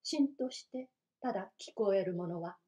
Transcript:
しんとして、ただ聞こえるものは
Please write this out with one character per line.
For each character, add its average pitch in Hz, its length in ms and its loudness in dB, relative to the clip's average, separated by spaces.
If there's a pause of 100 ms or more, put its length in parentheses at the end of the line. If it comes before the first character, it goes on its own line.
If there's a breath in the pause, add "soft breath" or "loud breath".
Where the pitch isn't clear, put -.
し - 220 -4
ん 277 100 2
と 254 160 -2
し - 220 -14
て、 254 160 -8 (340)
た 247 120 -2
だ 196 260 -4
聞 - 160 -14
こ 202 180 4
え 190 120 6
る 185 80 -2
も 175 160 -2
の 170 120 -2
は 170 140 -6 (120)